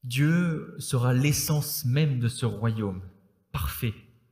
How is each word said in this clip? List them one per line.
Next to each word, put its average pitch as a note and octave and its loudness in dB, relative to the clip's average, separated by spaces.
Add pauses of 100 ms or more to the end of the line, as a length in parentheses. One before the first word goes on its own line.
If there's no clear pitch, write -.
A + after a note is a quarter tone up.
Dieu D#3 0
sera B2+ 0
l'essence C#3+ 2
même C3+ 2
de A#2 0
ce A#2+ -2
royaume, G#2 -2 (520)
parfait. - -2 (360)